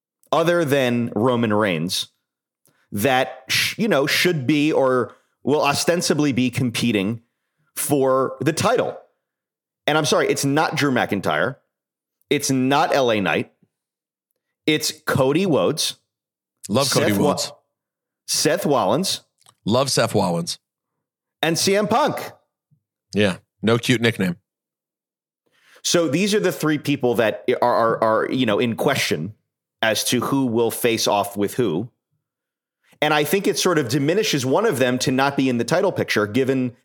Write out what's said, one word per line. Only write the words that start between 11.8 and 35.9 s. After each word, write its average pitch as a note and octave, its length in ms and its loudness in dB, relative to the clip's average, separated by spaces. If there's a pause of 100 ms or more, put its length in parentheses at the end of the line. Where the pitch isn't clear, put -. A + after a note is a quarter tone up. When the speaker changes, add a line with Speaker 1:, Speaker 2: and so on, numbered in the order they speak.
Speaker 1:
It's C#3+ 180 -2
not C3+ 460 2
L B2+ 160 2
A G#2+ 100 0
Knight. F#2 300 -2 (1120)
It's D3+ 260 0 (140)
Cody D3 400 2
Rhodes. C3+ 520 0 (720)
Speaker 2:
Love C3 220 0
Cody C#3 220 0
Speaker 1:
Seth G2+ 80 0
Wa-, G2 100 2
Speaker 2:
Rhodes. - 220 -4 (760)
Speaker 1:
Seth - 380 0
Rollins. C3+ 560 0 (420)
Speaker 2:
Love B2 280 0
Seth A#2 240 0
Rollins. F2 420 -2 (840)
Speaker 1:
And D#3+ 160 0
C G3 160 2
M G#3 120 0
Punk. C4 440 -2 (840)
Speaker 2:
Yeah. F#2+ 240 0 (240)
No A2+ 160 2
cute A#2+ 240 0
nickname. G#2 360 -2 (1500)
Speaker 1:
So E3+ 240 0
these F#3 260 0
are G#3+ 60 2
the F#3 120 0
three D3+ 280 -2
people B2 360 -2
that G#2+ 320 0 (140)
are, A#2+ 140 2
are, A2+ 280 2
are, A2 280 2
you B2+ 160 0
know, G#2 120 2
in A#2 160 0
question G2 600 -2 (460)
as A2 240 0
to B2 160 0
who C3 260 -2
will A2+ 240 0
face A2+ 360 -2
off G2+ 300 0
with G2+ 160 -2
who. G#2 360 -2 (1120)
And D3+ 120 2
I D3+ 100 2
think F#3+ 220 0
it - 140 0
sort F3 180 2
of D3 120 0
diminishes D3 560 0
one D3+ 200 0
of F3 140 0
them B2+ 200 2
to C#3 120 -2
not C#3 260 0
be C3+ 100 2
in B2 120 0
the A#2 40 0
title F3 280 0